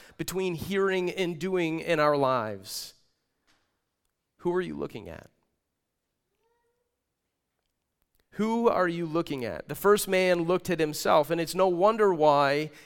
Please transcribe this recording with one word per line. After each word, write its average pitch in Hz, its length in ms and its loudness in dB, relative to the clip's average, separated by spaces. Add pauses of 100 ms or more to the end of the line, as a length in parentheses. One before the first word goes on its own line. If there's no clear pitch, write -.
(160)
between 180 400 -4
hearing 190 520 -2
and 175 300 -4
doing 170 400 -2
in 160 220 -2
our 147 160 4
lives. 113 760 -2 (1400)
Who 175 180 -4
are 185 40 0
you 160 140 -8
looking 120 340 -10
at? - 220 -18 (3000)
Who 226 380 0
are 180 200 2
you 170 180 -4
looking 151 380 -4
at? 92 240 -8
The 139 80 -8
first 202 320 2
man 185 340 2
looked 175 260 0
at 165 120 -2
himself, 156 500 2
and 170 100 -2
it's 165 140 -6
no 185 140 2
wonder 202 440 2
why 147 600 2 (140)